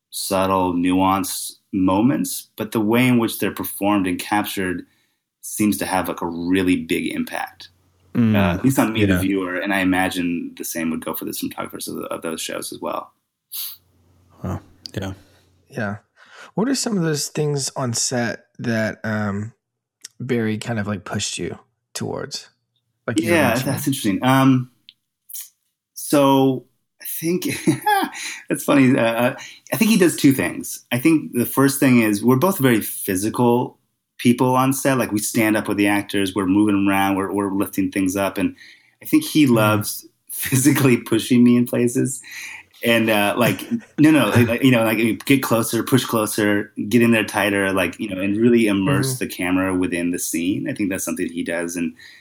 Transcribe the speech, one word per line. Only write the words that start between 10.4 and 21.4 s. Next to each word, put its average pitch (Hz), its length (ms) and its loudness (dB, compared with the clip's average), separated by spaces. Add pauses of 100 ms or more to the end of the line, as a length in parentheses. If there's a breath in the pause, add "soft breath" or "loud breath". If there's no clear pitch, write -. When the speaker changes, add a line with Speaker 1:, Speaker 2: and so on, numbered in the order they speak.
Speaker 1:
the 80 80 -12
same 82 260 -6
would 80 140 -6
go 80 100 -6
for - 100 -10
the 82 80 -8
cinematographers - 560 -10
of, 82 160 -10
of 85 180 -8
those 82 180 -8
shows - 320 -8
as - 80 -14
well. - 320 -8 (1300 loud breath)
Speaker 2:
Wow. 92 180 -6 (340)
Yeah. 98 200 -8 (540 soft breath)
Speaker 3:
Yeah. 107 280 -8 (580 loud breath)
What 220 140 -2
are 277 80 0
some 233 200 -2
of 180 60 0
those 151 260 -2
things 147 460 -4
on 127 200 -4
set 117 520 -4 (140)
that, 110 440 -2
um, 107 480 -4 (680)
Barry 117 380 -2
kind 113 200 -6
of, 101 80 -4
like, 104 180 -6
pushed - 340 -6
you 87 200 -8 (340)